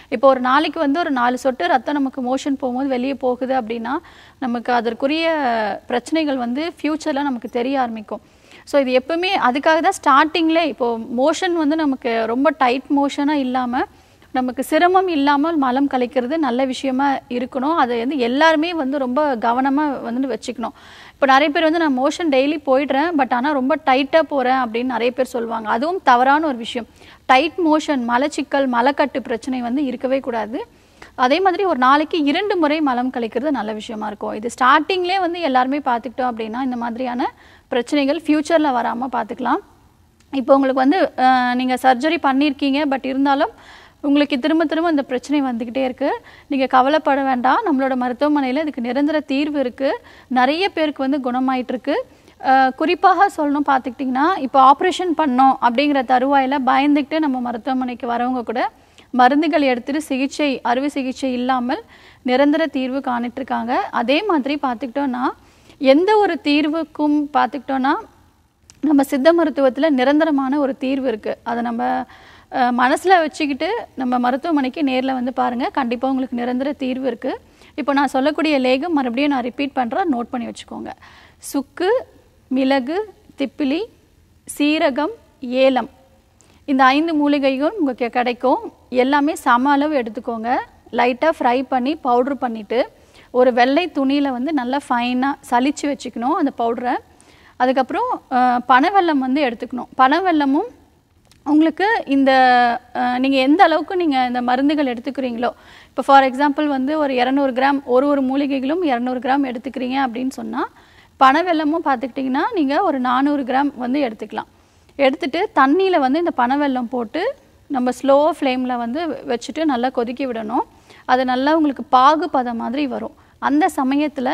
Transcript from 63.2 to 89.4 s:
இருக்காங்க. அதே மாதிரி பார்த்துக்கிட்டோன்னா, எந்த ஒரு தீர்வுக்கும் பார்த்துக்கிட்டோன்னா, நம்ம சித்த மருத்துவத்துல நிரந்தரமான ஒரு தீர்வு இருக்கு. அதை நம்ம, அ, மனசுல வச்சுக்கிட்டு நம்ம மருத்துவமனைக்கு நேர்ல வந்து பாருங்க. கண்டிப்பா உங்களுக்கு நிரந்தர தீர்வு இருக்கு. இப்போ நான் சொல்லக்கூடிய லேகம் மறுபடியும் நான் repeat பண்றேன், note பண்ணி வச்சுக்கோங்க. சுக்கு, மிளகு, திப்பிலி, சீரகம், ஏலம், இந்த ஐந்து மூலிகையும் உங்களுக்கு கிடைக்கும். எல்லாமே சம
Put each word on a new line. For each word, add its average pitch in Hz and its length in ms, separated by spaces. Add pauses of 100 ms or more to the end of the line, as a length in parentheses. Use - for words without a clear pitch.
இருக்காங்க. 247 560
அதே 247 320
மாதிரி 302 400
பார்த்துக்கிட்டோன்னா, 254 680 (480)
எந்த 320 380
ஒரு 381 240
தீர்வுக்கும் 302 920
பார்த்துக்கிட்டோன்னா, 262 600 (880)
நம்ம 277 220
சித்த 277 300
மருத்துவத்துல 294 580
நிரந்தரமான 277 680
ஒரு 269 180
தீர்வு 262 320
இருக்கு. 220 340
அதை 233 200
நம்ம, 247 420 (480)
அ, 247 200
மனசுல 254 360
வச்சுக்கிட்டு 320 840
நம்ம 254 240
மருத்துவமனைக்கு 262 640
நேர்ல 262 320
வந்து 254 200
பாருங்க. 247 360
கண்டிப்பா 254 400
உங்களுக்கு 262 280
நிரந்தர 247 360
தீர்வு 262 340
இருக்கு. 269 340 (340)
இப்போ 285 180
நான் 277 160
சொல்லக்கூடிய 302 500
லேகம் 262 340
மறுபடியும் 277 380
நான் 269 120
repeat 269 300
பண்றேன், 269 420
note 233 160
பண்ணி 240 160
வச்சுக்கோங்க. - 440 (480)
சுக்கு, 370 680 (420)
மிளகு, 269 640 (260)
திப்பிலி, 285 460 (720)
சீரகம், 302 520 (300)
ஏலம், 254 480 (760)
இந்த 269 200
ஐந்து 302 300
மூலிகையும் 285 640
உங்களுக்கு 247 320
கிடைக்கும். 254 600 (160)
எல்லாமே 285 460
சம 262 360